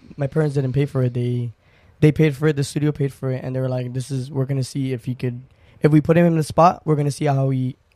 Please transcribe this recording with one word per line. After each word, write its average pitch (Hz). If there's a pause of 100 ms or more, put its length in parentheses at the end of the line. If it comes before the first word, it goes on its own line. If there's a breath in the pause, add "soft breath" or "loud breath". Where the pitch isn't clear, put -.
(160)
my 139
parents 151
didn't 131
pay 139
for 131
it. 123
They, 120 (480 soft breath)
they 151
paid 156
for 151
it. 156
The 139
studio 147
paid 139
for 131
it. 127
And 131
they 131
were 131
like, 127
"This 127
is, 135
we're 135
gonna 135
see 131
if 120
you 123
could, 123 (400 soft breath)
if 151
we 156
put 160
him 175
in 165
the 156
spot, 165
we're 151
gonna 143
see 151
how 135
he 127 (200)